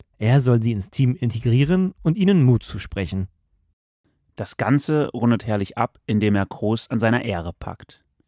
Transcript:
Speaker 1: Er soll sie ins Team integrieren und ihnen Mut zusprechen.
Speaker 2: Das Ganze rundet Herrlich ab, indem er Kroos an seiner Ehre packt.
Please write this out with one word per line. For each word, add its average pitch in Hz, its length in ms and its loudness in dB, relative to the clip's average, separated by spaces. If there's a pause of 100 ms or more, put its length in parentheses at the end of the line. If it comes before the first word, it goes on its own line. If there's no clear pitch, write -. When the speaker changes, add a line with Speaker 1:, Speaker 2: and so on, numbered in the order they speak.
(180)
Speaker 1:
Er 120 220 4
soll 120 220 2
sie 117 100 0
ins 101 180 -6
Team 127 260 2
integrieren 135 840 0
und 165 160 0
ihnen 185 260 4
Mut 123 180 4
zusprechen. 95 680 -6 (1080)
Speaker 2:
Das - 220 -10
Ganze 143 500 0
rundet 117 380 0
Herrlich 104 320 -4
ab, 120 260 -4
indem 107 300 0
er 98 100 0
Kroos 110 460 -6
an 120 100 -4
seiner 117 240 0
Ehre 87 340 -6
packt. - 460 -16 (240)